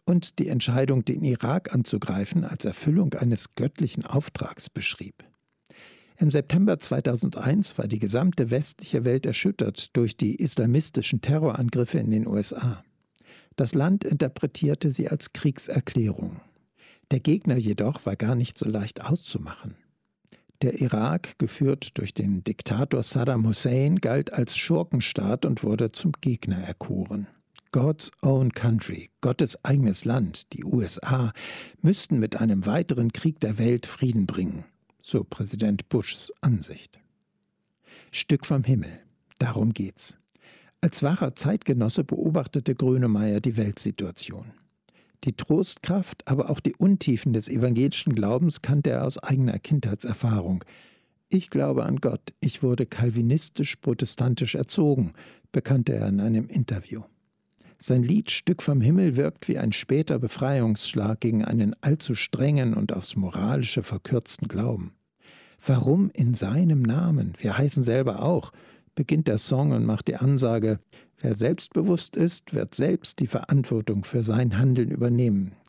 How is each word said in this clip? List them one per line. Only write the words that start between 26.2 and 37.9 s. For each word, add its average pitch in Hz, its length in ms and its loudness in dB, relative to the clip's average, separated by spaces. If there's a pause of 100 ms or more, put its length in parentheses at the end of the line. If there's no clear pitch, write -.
Gegner 113 380 -2
erkoren. - 720 -6 (440)
„God's 147 380 0 (100)
own 135 320 2
country“, - 560 -2 (140)
Gottes - 420 -2
eigenes 135 400 2
Land, 110 480 -2
die - 120 -12
U 123 180 0
S - 200 -4
A, 127 300 0 (480)
müssten 170 380 2
mit 107 180 -2
einem 98 300 2
weiteren 123 460 0
Krieg - 280 -2
der 107 180 -2
Welt 120 280 2
Frieden 113 400 0
bringen, 87 380 -4 (380)
so - 220 -2
Präsident 104 640 -4
Bushs - 440 -4 (100)
Ansicht. - 580 -2 (1120)